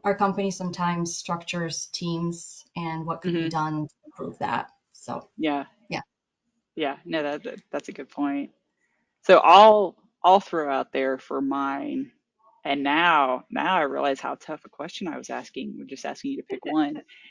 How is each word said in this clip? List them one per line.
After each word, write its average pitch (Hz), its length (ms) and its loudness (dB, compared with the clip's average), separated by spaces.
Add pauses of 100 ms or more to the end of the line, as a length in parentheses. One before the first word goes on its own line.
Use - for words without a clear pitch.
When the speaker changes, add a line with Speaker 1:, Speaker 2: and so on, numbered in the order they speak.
Speaker 1:
our 202 100 2
company 196 360 0
sometimes 175 680 -4
structures 170 760 -6
teams 170 720 -6 (120)
and 160 300 -6
what 165 160 -6
could 180 100 -2
be 170 80 0
Speaker 2:
Mm-hmm. 165 80 -2
Speaker 1:
done 156 400 -2
to - 60 -20 (120)
improve - 340 -12
that. - 280 -4 (240)
So, - 460 -12
Speaker 2:
Yeah. 143 260 -2 (240)
Speaker 1:
yeah. - 140 -8 (760)
Speaker 2:
Yeah, 139 280 -4
no, 165 180 -4
that, 147 220 -4
that, - 160 -10 (120)
that's 147 160 -6
a - 40 -12
good 135 180 -14
point. 143 400 -4 (720)
So 185 160 8
I'll, 202 580 8 (280)
I'll 190 160 8
throw 151 320 -4
out 127 200 -2
there 135 260 0
for 135 240 -6
mine, 139 720 -4 (520)
and 143 180 -2
now, 143 680 4
now 165 260 0
I 170 60 2
realize 139 380 0
how 131 160 -6
tough - 280 -14
a - 60 -20
question 170 380 -10
I 139 100 -8
was - 120 -12
asking, 135 480 -10
with 139 100 -14
just 135 180 -12
asking 139 260 -8
you 139 60 -6
to - 60 -10
pick - 200 -10
Speaker 1:
<laughs> - 0 -
Speaker 2:
one, 151 380 -2 (280)